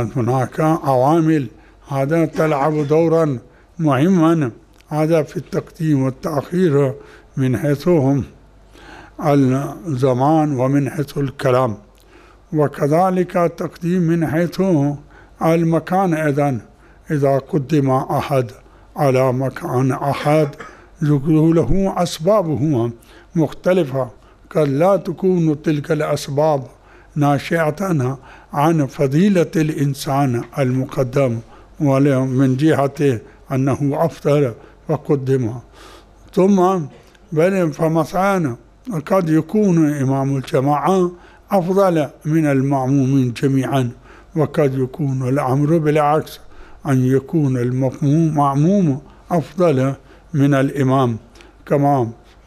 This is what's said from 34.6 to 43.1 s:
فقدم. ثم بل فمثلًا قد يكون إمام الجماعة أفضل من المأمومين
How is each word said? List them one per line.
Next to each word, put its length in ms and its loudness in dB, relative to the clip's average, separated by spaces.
فقدم. 640 -2
ثم 460 2
بل 420 0
فمثلًا 800 -2
قد 240 0
يكون 640 2
إمام 440 -2
الجماعة 720 0
أفضل 580 2
من 200 2
المأمومين 880 0